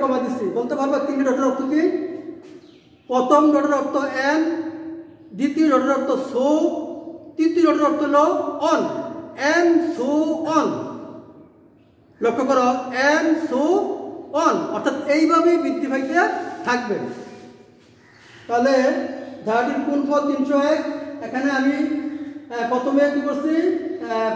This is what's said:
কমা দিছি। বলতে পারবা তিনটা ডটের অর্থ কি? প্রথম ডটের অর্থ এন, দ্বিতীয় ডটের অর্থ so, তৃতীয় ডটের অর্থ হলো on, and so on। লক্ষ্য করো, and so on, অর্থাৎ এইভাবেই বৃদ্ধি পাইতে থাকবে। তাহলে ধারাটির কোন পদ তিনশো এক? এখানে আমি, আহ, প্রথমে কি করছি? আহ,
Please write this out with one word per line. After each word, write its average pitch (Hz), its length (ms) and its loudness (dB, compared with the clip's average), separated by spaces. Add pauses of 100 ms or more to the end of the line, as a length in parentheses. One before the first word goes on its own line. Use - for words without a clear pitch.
কমা 254 220 2
দিছি। 226 200 -4 (140)
বলতে 247 220 -2
পারবা 277 260 0
তিনটা 269 200 0
ডটের 262 240 2
অর্থ - 120 -2 (100)
কি? 311 100 2 (1300)
প্রথম 254 320 4 (120)
ডটের 294 260 2
অর্থ - 160 -2 (340)
এন, 311 100 2 (960)
দ্বিতীয় 302 340 2
ডটের 262 260 4
অর্থ 277 120 -2 (200)
so, 254 180 0 (880)
তৃতীয় 330 300 2
ডটের 294 240 4
অর্থ 302 160 0
হলো 285 180 4 (480)
on, 285 100 2 (720)
and 339 180 4 (240)
so 254 140 -2 (480)
on। 254 100 2 (1600)
লক্ষ্য 233 260 0
করো, 254 180 2 (420)
and 320 180 2 (220)
so 262 120 0 (840)
on, 311 120 2 (180)
অর্থাৎ 262 220 -2 (180)
এইভাবেই 330 500 4
বৃদ্ধি - 280 -2
পাইতে 269 220 -2 (520)
থাকবে। 233 300 -2 (1500)
তাহলে 247 260 4 (720)
ধারাটির 262 420 0
কোন 285 200 2
পদ 285 220 2
তিনশো 277 260 0 (160)
এক? 311 80 2 (460)
এখানে 269 220 -2 (100)
আমি, 277 240 0
আহ, - 880 -6
প্রথমে 277 300 2 (120)
কি 285 140 0
করছি? 311 260 -2 (100)
আহ, 233 720 -2